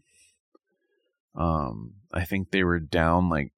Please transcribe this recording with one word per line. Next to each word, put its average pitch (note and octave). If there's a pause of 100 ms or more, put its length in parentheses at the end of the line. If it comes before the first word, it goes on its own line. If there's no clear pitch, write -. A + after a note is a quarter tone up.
(1400)
Um, C2+ (180)
I F2
think F#2+
they F#2+
were F2
down, E2
like, D2+